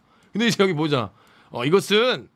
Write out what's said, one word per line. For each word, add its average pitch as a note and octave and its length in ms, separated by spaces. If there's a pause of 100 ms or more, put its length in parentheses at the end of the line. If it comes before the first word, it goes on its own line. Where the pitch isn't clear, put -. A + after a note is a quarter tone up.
(320)
근데 A3+ 140
이제 G3+ 160
여기 F#3+ 120
보자. C#3+ 360 (380)
어, A#2+ 160
"이것은 F#3+ 720